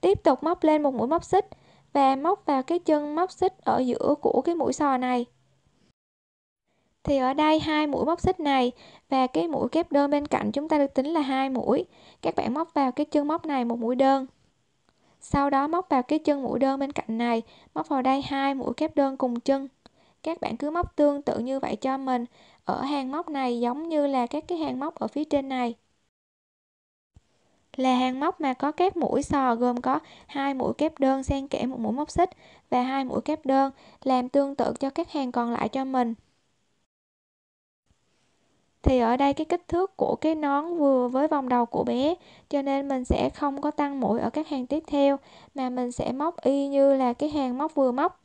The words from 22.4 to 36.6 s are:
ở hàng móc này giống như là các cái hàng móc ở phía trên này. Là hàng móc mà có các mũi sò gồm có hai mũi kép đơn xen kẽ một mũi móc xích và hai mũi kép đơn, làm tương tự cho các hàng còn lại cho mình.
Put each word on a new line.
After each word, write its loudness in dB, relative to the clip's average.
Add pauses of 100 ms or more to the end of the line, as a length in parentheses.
ở -4
hàng -4
móc -6
này -2
giống -2
như 2
là 2
các -6
cái -4
hàng -4
móc -6
ở -6
phía -4
trên 0
này. -2 (2000)
Là 2
hàng 0
móc -2
mà -2
có -4
các 0
mũi 0
sò 2
gồm 0
có 0 (280)
hai -4
mũi -2
kép -2
đơn 2
xen -4
kẽ -4
một -6
mũi -2
móc -4
xích 2 (400)
và 2
hai -2
mũi -4
kép -4
đơn, 2 (320)
làm 2
tương 0
tự -2
cho -2
các -6
hàng -4
còn -2
lại -2
cho -4
mình. 0 (2750)